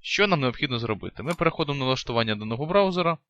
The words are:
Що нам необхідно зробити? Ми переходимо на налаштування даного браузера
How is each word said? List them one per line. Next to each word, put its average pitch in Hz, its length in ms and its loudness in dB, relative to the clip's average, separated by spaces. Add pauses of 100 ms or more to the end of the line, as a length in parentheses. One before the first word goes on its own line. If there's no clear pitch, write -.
Що - 260 2
нам 180 120 4
необхідно 127 400 -2
зробити? 107 440 -4
Ми 160 100 -4
переходимо 160 460 -2
на 131 60 -2
налаштування 117 500 0
даного 110 300 -6
браузера 180 520 2 (120)